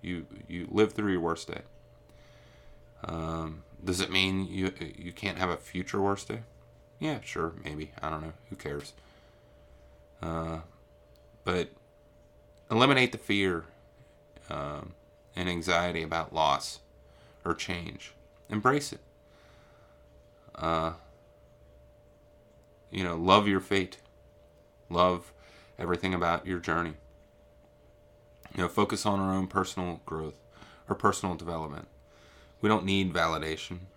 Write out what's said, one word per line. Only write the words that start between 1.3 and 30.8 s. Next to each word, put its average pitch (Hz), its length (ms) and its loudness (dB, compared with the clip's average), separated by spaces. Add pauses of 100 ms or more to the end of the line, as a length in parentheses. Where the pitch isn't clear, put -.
day. - 140 -10 (1400)
Um, 82 600 -6 (200)
does 90 160 0
it 85 100 0
mean 95 380 2
you, 92 320 -2
you 85 320 -12
can't 92 260 -6
have 90 120 0
a 87 80 -2
future 95 440 -4
worst 98 280 0
day? 113 140 -8 (540)
Yeah, 151 240 -4
sure, 82 400 -6
maybe. 76 300 -10 (100)
I 78 80 -6
don't 78 120 -6
know. 80 120 -10 (160)
Who - 60 -12
cares? 71 380 -8 (1300)
Uh, 82 380 -4 (840)
but 90 280 0 (1000)
eliminate 127 400 6
the - 60 -8
fear, 95 480 2 (840)
um, 73 440 -8 (420)
and 90 140 -2
anxiety 85 540 0
about 80 300 -4
loss 76 460 2 (640)
or 85 100 0
change. - 600 -8 (360)
Embrace 127 440 2
it. - 80 -14 (1500)
Uh, 82 380 0 (2000)
you 95 100 0
know, 87 120 0
love 95 320 8
your 95 120 4
fate. 95 380 0 (920)
Love 90 440 4 (460)
everything 87 340 0
about 85 320 0
your 90 140 -4
journey. 82 340 -2 (1600)
You 95 60 -2
know, 85 80 2
focus 104 360 0
on 101 140 2
our 95 140 0
own 95 140 0
personal 92 580 -4
growth, 80 340 -8 (480)